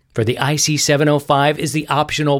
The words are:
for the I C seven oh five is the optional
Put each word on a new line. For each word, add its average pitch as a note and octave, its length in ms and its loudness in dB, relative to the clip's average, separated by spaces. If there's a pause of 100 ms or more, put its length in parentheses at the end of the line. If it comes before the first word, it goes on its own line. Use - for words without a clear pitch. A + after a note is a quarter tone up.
(120)
for A#2 100 -2
the A2 160 -2
I D3 180 -2
C D3+ 200 0
seven D3 320 2
oh D3 100 2
five C#3+ 400 2
is D3 140 -6
the D3+ 160 -4
optional D3 520 0